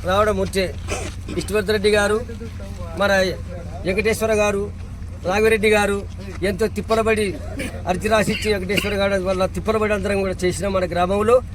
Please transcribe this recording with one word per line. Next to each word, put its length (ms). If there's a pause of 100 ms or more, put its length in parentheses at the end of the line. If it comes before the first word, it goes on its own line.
రావడం 360
వచ్చే 340 (600)
విష్ణువర్ధన్ 380
రెడ్డి 180
గారు, 300 (760)
మన 140 (720)
వెంకటేశ్వర 460
గారు, 380 (560)
నాగిరెడ్డి 440
గారు 320 (400)
ఎంతో 240
తిప్పలబడి 600 (640)
అర్జీ 200
రాసిచ్చి 440
వెంకటేశ్వర 420
గారు 280
వల్ల 240
తిప్పలబడి 480
అందరం 260
కూడా 140 (100)
చేసిన 240
మన 160
గ్రామంలో 520 (180)